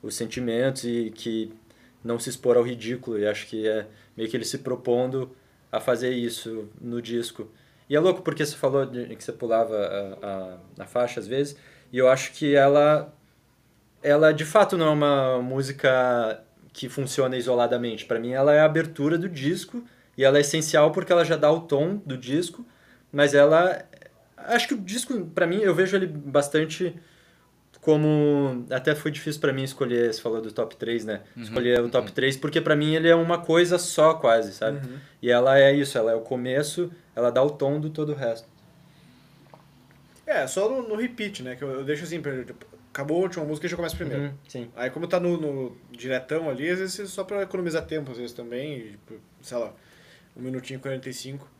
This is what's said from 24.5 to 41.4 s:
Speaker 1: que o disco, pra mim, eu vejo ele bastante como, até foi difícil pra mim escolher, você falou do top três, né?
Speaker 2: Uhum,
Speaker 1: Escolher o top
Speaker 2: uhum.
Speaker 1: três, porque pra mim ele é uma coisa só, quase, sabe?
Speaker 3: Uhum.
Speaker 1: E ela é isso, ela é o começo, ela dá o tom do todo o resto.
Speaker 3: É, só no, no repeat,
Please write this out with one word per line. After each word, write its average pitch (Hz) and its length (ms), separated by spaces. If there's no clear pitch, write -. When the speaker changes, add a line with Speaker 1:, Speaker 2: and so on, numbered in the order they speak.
Speaker 1:
que 285 60
o 233 60
disco, 202 480
pra 175 180
mim, 185 160
eu 185 140
vejo 185 200
ele 190 120
bastante 151 880
como, 147 920
até 131 220
foi 151 160
difícil 151 300
pra 139 140
mim 135 100
escolher, 120 500
você 110 80
falou 113 200
do 110 100
top 110 240
três, 113 300
né? 104 160
Speaker 2:
Uhum, 120 80
Speaker 1:
Escolher 120 360
o 120 100
top 123 180
Speaker 2:
uhum. - 60
Speaker 1:
três, 135 220
porque 156 240
pra 156 160
mim 151 180
ele 160 140
é 170 80
uma 170 240
coisa 175 380
só, 160 380
quase, 113 380
sabe? 135 320
Speaker 3:
Uhum. 127 120
Speaker 1:
E 120 100
ela 127 260
é 139 160
isso, 139 240
ela 113 140
é 113 40
o 113 60
começo, 135 680
ela 120 160
dá 123 100
o 147 80
tom 147 300
do 156 100
todo 151 220
o 143 40
resto. 117 320
Speaker 3:
É, 202 180
só 196 240
no, 254 180
no 214 80
repeat, 220 460